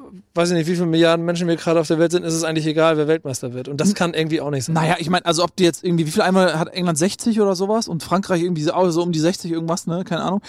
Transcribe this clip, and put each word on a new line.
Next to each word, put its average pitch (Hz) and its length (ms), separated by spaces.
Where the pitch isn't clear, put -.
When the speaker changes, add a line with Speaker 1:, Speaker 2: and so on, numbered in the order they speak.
Speaker 1:
weiß 175 160
ich 180 80
nicht, 160 100
wie 185 60
viele 175 140
Milliarden 165 380
Menschen 175 220
wir 165 80
gerade 165 240
auf 156 80
der 160 120
Welt 165 120
sind, 175 120
ist 165 100
es 165 100
eigentlich 160 220
egal, 160 320
wer 151 100
Weltmeister 139 460
wird. 127 140
Und 139 120
das 175 100
Speaker 2:
N-, 208 40
Speaker 1:
kann 175 200
irgendwie 156 280
auch 135 80
nicht 135 160
sein. 165 80
Speaker 2:
naja, 160 260
ich 156 100
mein, 180 140
also 165 200
ob - 120
die 185 80
jetzt 170 200
irgendwie, 170 220
wie 151 60
viele 196 140
Einwohner 180 340
hat 170 140
England, 175 240
sechzig 202 420
oder 196 160
sowas? 208 320
Und 165 160
Frankreich 180 380
irgendwie 170 220
so, 175 260
so 165 140
um 175 80
die 160 80
sechzig 170 320
irgendwas, 165 360
ne? 170 160
Keine 160 200
Ahnung. 180 260